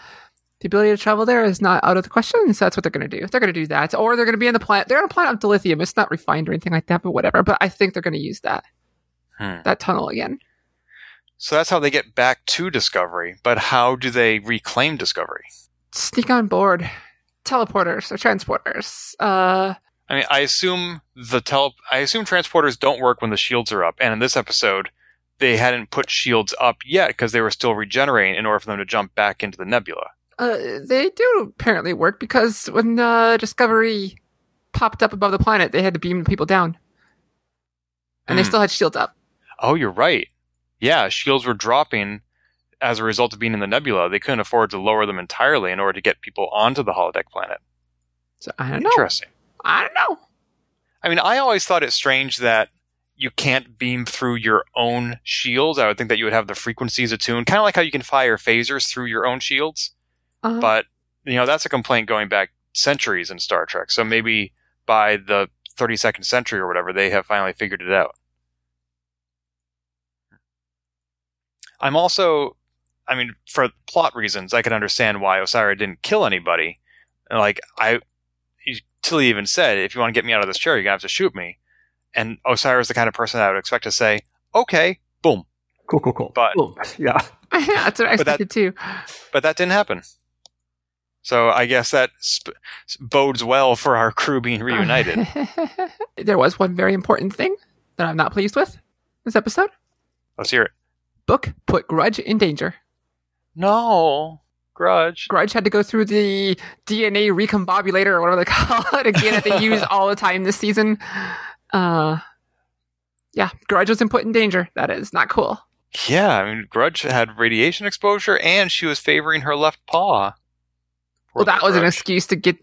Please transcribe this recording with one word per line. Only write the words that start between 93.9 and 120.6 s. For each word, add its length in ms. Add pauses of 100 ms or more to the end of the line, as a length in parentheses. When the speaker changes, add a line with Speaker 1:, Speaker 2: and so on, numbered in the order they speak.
Speaker 2:
our 160
crew 280
being 220
reunited. 680
Speaker 1:
<laughs> 40 (800)
There 220
was 200
one 180
very 180
important 400
thing 220 (400)
that 100
I'm 100
not 160
pleased 220
with 240 (460)
this 100
episode. 360 (680)
Speaker 2:
Let's 120
hear 120
it. 80 (560)
Speaker 1:
Book 260 (140)
put 220
Grudge 320
in 180
danger. 360 (800)
Speaker 2:
No. 880 (320)
Grudge. 540
Speaker 1:
Grudge 240
had 120
to 60
go 120
through 240
the 500 (300)
D 200
N 100
A 140
recombobulator 760
or 140
whatever 160
they 80
<laughs> 20
call 380 (160)
it 60
again 280
that 100
they 140
use 280
Speaker 2:
<laughs> 40
Speaker 1:
all 180
the 80
time 280
this 120
season. 420 (720)
Uh, 460 (1160)
yeah, 160 (180)
Grudge 200
was 120
in, 80
put 160
in 80
danger. 420
That 160
is 220
not 160
cool. 300 (500)
Speaker 2:
Yeah, 300
I 60 (100)
mean, 160
Grudge 320
had 360
radiation 480
exposure 520
and 340
she 140
was 120
favoring 440
her 140
left 300
paw. 440 (1000)